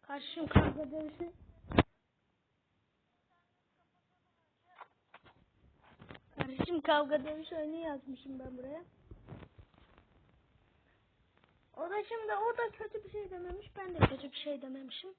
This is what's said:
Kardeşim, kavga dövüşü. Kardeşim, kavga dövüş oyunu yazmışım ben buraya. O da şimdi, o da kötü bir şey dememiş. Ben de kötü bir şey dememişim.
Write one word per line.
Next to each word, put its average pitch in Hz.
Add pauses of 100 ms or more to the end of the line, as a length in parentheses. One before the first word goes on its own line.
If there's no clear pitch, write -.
Kardeşim, 285
kavga -
dövüşü. 311 (4000)
Kardeşim, 277
kavga 294
dövüş 311
oyunu 311
yazmışım 269
ben 254
buraya. 285 (3000)
O 330
da 415
şimdi, 427
o 453
da 466
kötü 427
bir 381
şey 403
dememiş. 359
Ben 370
de 330
kötü 269
bir -
şey 285
dememişim. 269